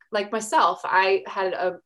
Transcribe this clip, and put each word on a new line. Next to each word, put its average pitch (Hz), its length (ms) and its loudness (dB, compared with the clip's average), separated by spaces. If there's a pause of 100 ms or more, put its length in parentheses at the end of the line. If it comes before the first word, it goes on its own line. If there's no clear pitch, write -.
(120)
like 208 180 -2
myself, 220 540 0
I 190 420 2
had 190 260 -4
an 175 340 -4